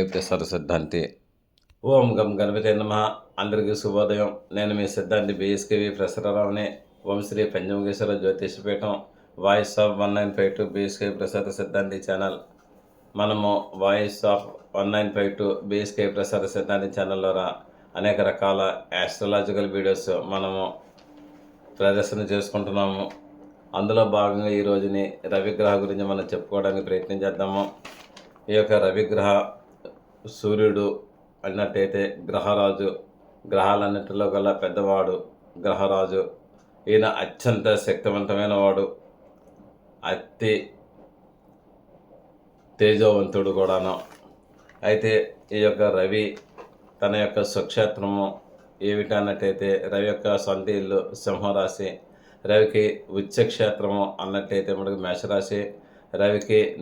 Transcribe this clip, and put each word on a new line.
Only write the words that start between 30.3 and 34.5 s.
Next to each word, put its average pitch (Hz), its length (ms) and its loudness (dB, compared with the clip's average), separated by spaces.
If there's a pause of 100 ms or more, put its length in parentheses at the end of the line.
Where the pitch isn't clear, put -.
సూర్యుడు 104 480 2 (640)
అన్నట్టయితే 98 560 0 (260)
గ్రహరాజు, 101 600 2 (560)
గ్రహాలన్నిటిలో 101 880 0
గల 98 160 2 (120)